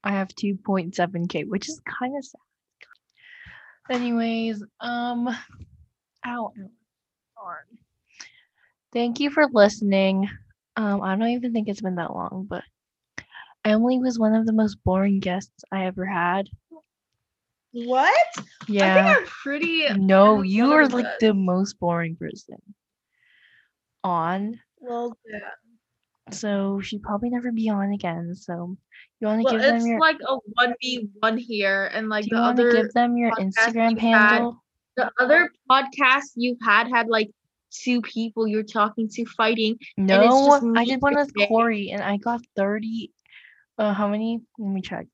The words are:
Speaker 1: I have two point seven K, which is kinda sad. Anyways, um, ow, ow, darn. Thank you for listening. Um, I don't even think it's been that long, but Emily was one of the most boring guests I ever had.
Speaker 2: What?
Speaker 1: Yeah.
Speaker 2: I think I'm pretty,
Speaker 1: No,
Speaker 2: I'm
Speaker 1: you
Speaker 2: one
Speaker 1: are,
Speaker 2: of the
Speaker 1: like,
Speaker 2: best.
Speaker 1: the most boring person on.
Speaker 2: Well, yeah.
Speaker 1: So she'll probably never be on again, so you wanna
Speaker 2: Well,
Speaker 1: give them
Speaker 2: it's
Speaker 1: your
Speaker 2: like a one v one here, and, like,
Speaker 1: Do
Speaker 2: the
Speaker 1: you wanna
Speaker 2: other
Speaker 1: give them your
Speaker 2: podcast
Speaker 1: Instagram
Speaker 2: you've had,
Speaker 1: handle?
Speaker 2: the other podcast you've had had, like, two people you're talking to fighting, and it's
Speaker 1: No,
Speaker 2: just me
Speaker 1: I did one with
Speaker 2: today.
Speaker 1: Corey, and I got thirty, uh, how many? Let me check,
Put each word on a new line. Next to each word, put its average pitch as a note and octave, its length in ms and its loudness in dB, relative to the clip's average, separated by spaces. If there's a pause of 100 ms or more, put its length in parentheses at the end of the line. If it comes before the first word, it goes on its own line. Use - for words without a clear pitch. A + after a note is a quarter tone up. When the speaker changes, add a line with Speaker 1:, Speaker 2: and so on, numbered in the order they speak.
Speaker 1:
I G3+ 100 -2
have F#3+ 200 -4
two G3+ 220 -4
point F#3+ 400 -4
seven F3 320 -2
K, D3+ 160 -6
which - 260 -6
is D#4 100 -14 (200)
kinda C4+ 240 -8
sad. - 160 -20 (1500)
Anyways, A3+ 720 -4 (160)
um, A#3+ 480 -6
ow, A3+ 80 -6 (920)
ow, A#3+ 260 -8 (840)
darn. F3 300 -16 (1300)
Thank A#3+ 280 -6
you C#4+ 100 -2
for D4 220 2
listening. G3 760 2 (480)
Um, G3+ 280 -2
I F#3+ 120 -2
don't A3+ 140 -2
even A#3+ 240 -4
think G#3+ 140 -4
it's G3+ 140 -8
been F#3 160 -4
that E3+ 160 -6
long, F#3 360 -10
but F3 140 -10 (1000)
Emily A#3 360 2
was B3+ 180 -2
one A3 160 2
of A3+ 140 2
the A3 60 0
most G#3+ 300 0
boring F#3+ 360 0
guests F#3+ 520 -6
I F#3+ 140 -4
ever F#3 200 -6
had. F#3+ 420 -2 (1200)
Speaker 2:
What? B3+ 440 2 (520)
Speaker 1:
Yeah. G3 280 4
Speaker 2:
I - 0 -
think G3+ 240 6
I'm F#4 80 -4
pretty, D#4+ 560 -4 (160)
Speaker 1:
No, G3 400 8
Speaker 2:
I'm F#3+ 60 -2
Speaker 1:
you G3+ 180 0
Speaker 2:
one C#4 100 4
Speaker 1:
are, D#4 80 8
Speaker 2:
of C#4 80 4
the B3 80 -4
Speaker 1:
like, A#3+ 80 -2
Speaker 2:
best. - 140 -10
Speaker 1:
the G#3+ 160 4
most F#3+ 440 -2
boring E3+ 360 -2
person - 400 -14 (1500)
on. F#3+ 560 -4 (200)
Speaker 2:
Well, A#3+ 380 -10 (120)
yeah. G#3 100 -14 (920)
Speaker 1:
So G3 500 -4
she'll G#3 200 -10
probably G#3+ 280 -6
never A#3+ 220 -4
be A3 180 -2
on G3+ 240 -2
again, E3+ 420 -6
so F3 400 -10 (440)
you A3 80 -4
wanna A3 160 0
Speaker 2:
Well, B3+ 100 2
Speaker 1:
give A3 80 0
them B3+ 140 4
Speaker 2:
it's A#3 100 -2
Speaker 1:
your A3+ 140 -2
Speaker 2:
like D#4 180 2 (100)
a C4 100 -2
one A#3+ 440 -2
v B3 260 -6 (120)
one A3 180 0
here, G3 560 -2
and, A3 160 -4
like, G#3 160 -2
Speaker 1:
Do G#3+ 60 -6
Speaker 2:
the A3+ 60 -2
Speaker 1:
you A#3 40 2
wanna A#3+ 200 2
Speaker 2:
other A#3+ 100 4
Speaker 1:
give A3 220 2
them A#3+ 240 2
your A#3 140 0
Speaker 2:
podcast F#3+ 220 -2
Speaker 1:
Instagram A3+ 380 2
Speaker 2:
you've A3 80 -2
had, A3 320 6
Speaker 1:
handle? A#3 320 0 (320)
Speaker 2:
the - 240 -2
other D#4 320 4 (180)
podcast C4+ 680 2
you've A#3+ 280 -2
had A3+ 240 4
had, A#3 220 0
like, A3 200 2 (420)
two B3 300 -2
people A3+ 460 -6
you're G#3+ 160 -2
talking G#3+ 460 -2
to A#3 160 -6
fighting, A3+ 520 -2 (200)
and F#3+ 120 0
it's F#3+ 100 8
Speaker 1:
No, C4 280 6
Speaker 2:
just C#4+ 160 6
me A#3 160 2
Speaker 1:
I A#3+ 60 2
did B3+ 160 -2
one C#4+ 140 2
with C#4+ 120 2
Speaker 2:
today. G3+ 200 2
Speaker 1:
Corey, A3 440 4
and G3 100 -6
I G3+ 160 -2
got A#3 240 -4 (140)
thirty, G#3+ 560 -4 (680)
uh, G#3 160 0
how G#3 140 -2
many? A3+ 340 -4 (160)
Let G3+ 140 -6
me F#3+ 100 -4
check, - 320 -10